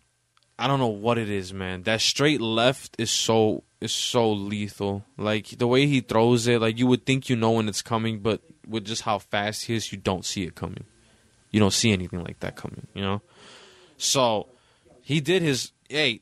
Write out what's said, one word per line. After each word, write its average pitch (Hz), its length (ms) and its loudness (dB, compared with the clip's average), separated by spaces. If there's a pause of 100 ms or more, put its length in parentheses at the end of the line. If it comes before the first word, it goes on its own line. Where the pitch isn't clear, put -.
(580)
I 120 80 -2
don't 139 120 2
know 127 100 2
what 107 280 0
it 110 140 -2
is, 95 240 -4
man. 92 300 -6
That 110 180 0
straight 143 360 2
left 113 600 0
is 113 120 -2
so, 110 520 2 (180)
is 110 120 -6
so 117 380 2
lethal. 101 760 -4 (100)
Like, 104 400 -2
the 123 100 0
way 131 200 4
he 139 140 2
throws 113 460 4
it, 120 140 4
like, 113 180 0
you 127 80 2
would 123 200 2
think 131 240 0
you 123 60 2
know 113 160 2
when 113 140 2
it's 101 140 -4
coming, 113 380 -2
but 101 240 -2 (260)
with 107 160 -6
just 107 180 -8
how 104 180 -2
fast 107 440 -4
he 117 100 -2
is, 110 160 -4
you 101 60 -10
don't 95 300 -2
see - 160 -4
it 82 120 -8
coming. - 300 -10 (680)
You 107 80 4
don't 98 120 6
see 113 200 2
anything 90 320 -2
like 85 160 -12
that 95 160 -8
coming, - 360 -14
you 95 80 -10
know? 98 220 -2 (760)
So, 117 520 0 (520)
he 151 220 -2
did 175 180 2
his, 143 320 -2 (160)
hey, 131 340 -2